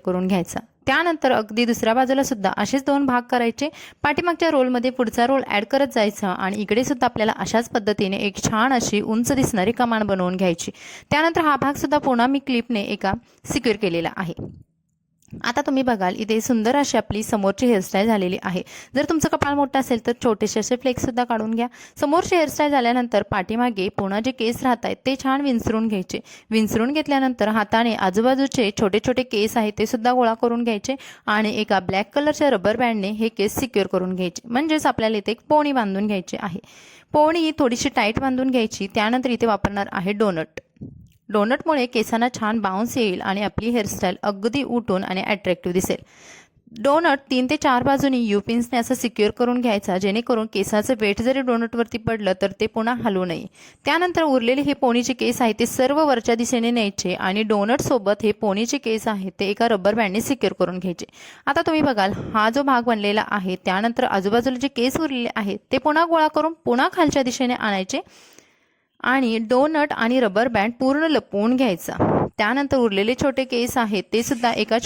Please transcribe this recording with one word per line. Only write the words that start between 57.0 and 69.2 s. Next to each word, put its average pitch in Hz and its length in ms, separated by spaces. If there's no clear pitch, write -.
आणि 196 280
डोनटसोबत 214 800
हे 214 100
पोनीचे 220 460
केस 220 300
आहेत 190 320
ते 202 100
एका 233 180
रबर 202 260
बँडने 214 260
सिक्युअर 247 380
करून 175 200
घ्यायचे. 180 280
आता 294 160
तुम्ही 311 200
बघाल 208 300
हा 214 160
जो 277 120
भाग 262 200
बनलेला 208 460
आहे, 185 360
त्यानंतर 208 400
आजूबाजूला 233 540
जे 269 100
केस 254 320
उरलेले 262 360
आहेत 202 220
ते 262 60
पुन्हा 302 260
गोळा 320 240
करून 311 260
पुन्हा 247 280
खालच्या 294 300
दिशेने 247 320
आणायचे 196 460
आणि 240 380